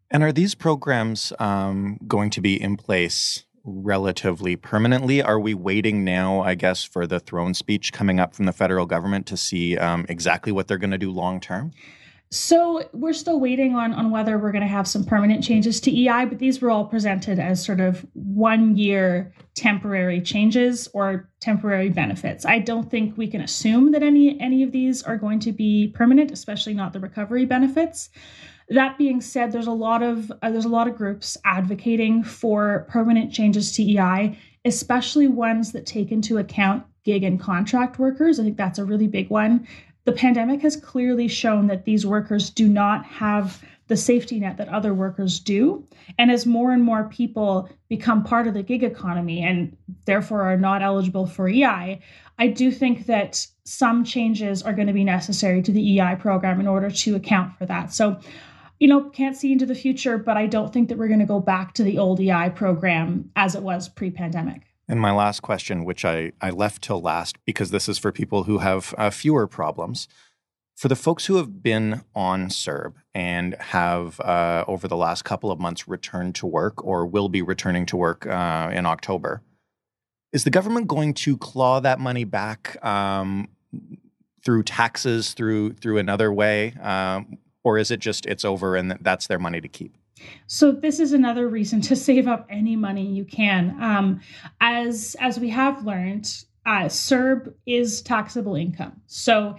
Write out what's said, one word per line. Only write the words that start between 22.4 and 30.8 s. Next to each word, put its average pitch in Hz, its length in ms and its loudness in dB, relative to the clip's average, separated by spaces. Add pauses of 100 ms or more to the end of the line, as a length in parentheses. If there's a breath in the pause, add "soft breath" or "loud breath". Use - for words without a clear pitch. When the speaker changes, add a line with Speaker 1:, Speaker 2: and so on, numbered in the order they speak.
Speaker 2:
I 233 120 4
don't 226 320 -4
think 220 260 -2
we 220 120 -4
can 214 140 -6
assume 247 500 4
that 294 100 2
any, 285 400 6
any 262 220 2
of 247 80 -2
these 254 320 0
are 226 140 -4
going 214 240 -2
to 226 100 -2
be 208 420 2
permanent, 269 380 6
especially 214 420 -8
not 190 200 -4
the 190 60 -8
recovery 208 460 -2
benefits. 269 640 2 (600 loud breath)
That 269 280 2
being 269 220 2
said, 240 320 -2
there's 226 160 -4
a 233 40 -2
lot 226 300 0
of, 226 300 -2 (100)
uh, 226 80 -2
there's 226 140 -2
a 233 60 -2
lot 233 180 2